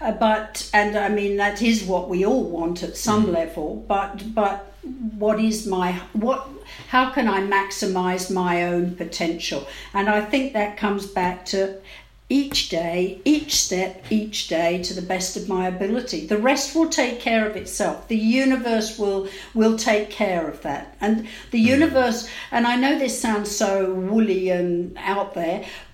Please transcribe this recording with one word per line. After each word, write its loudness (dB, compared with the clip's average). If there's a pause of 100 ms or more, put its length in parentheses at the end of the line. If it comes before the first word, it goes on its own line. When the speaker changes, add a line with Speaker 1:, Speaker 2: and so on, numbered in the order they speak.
Speaker 1:
uh, 0
but, 0
and 4
I 0
mean, 0
that 0
is 2
what -2
we 2
all 4
want -4
at -8
some 2
Speaker 2:
Mm. 0
Speaker 1:
level, -4
but, -4
but -2 (460)
what 2
is 0
my, 0 (220)
what, 0 (400)
how 4
can 2
I 2
maximize 0
my 2
own 0
potential? -4 (260)
And 2
I 4
think 0
that -2
comes -2
back -4
to -2 (540)
each 0
day, 0
each 2
step, -2
each -2
day 0
to -6
the -6
best -4
of -6
my 0
ability. -2
The 2
rest 2
will 2
take 0
care 2
of -4
itself. -4
The 0
universe 2
will, 0 (260)
will 4
take 2
care 0
of -10
that. -8
And 0 (240)
the 2
Speaker 2:
Mm. 6
Speaker 1:
universe, 4 (240)
and 2
I 2
know 4
this -2
sounds 0
so 2
woolly 2
and 0
out -2
there, -2 (280)